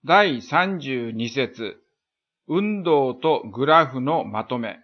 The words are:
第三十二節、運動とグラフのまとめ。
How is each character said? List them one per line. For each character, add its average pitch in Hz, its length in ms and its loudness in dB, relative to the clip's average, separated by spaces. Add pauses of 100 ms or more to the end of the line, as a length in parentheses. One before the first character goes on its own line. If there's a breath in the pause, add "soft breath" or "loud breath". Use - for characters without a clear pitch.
第 160 360 4
三 180 360 0
十 127 300 -6
二 113 200 -6
節、 113 480 -4 (720)
運 202 360 -2
動 139 320 2
と 156 260 0 (100)
グ 120 140 -2
ラ 156 220 6
フ 127 140 -8
の 143 220 -2
ま 107 220 -6
と 123 140 -6
め。 107 240 -8